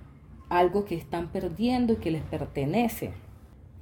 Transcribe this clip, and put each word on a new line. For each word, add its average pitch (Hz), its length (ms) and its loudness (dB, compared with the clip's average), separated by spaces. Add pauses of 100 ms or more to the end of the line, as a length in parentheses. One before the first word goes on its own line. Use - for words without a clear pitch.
(500)
algo 180 360 4
que 170 120 -4
están 170 320 -6
perdiendo 220 640 2
y 214 40 6
que 175 140 -2
les 156 120 0
pertenece. 151 920 0 (680)